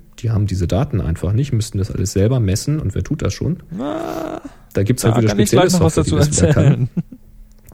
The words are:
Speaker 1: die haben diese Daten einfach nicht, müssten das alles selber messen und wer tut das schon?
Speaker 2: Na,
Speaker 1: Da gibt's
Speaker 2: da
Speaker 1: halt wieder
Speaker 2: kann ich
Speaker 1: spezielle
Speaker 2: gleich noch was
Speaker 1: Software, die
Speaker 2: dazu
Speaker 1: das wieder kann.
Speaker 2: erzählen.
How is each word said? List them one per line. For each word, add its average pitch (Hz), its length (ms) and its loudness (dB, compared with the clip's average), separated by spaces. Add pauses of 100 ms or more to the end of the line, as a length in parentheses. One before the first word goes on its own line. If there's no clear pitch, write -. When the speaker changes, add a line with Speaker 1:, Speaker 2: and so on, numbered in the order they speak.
(160)
Speaker 1:
die 110 140 -4
haben 107 160 0
diese 92 200 -2
Daten 98 340 0
einfach 82 320 -2
nicht, 135 200 -2
müssten 110 240 -4
das 95 140 -4
alles 95 220 -4
selber 117 260 2
messen 113 400 -2
und 101 160 -4
wer 90 80 -2
tut 156 180 -6
das 98 100 -2
schon? 160 260 -4 (120)
Speaker 2:
Na, 320 720 -8 (320)
Speaker 1:
Da - 80 0
gibt's 117 220 0
Speaker 2:
da 113 100 4
Speaker 1:
halt 120 80 4
wieder 110 80 4
Speaker 2:
kann 104 100 2
ich 104 100 2
Speaker 1:
spezielle 180 180 6
Speaker 2:
gleich 180 120 2
noch 165 60 4
was 160 100 2
Speaker 1:
Software, 156 240 2
die 147 60 4
Speaker 2:
dazu 147 60 0
Speaker 1:
das - 100 0
wieder 160 120 6
kann. - 100 4
Speaker 2:
erzählen. 127 260 4 (840)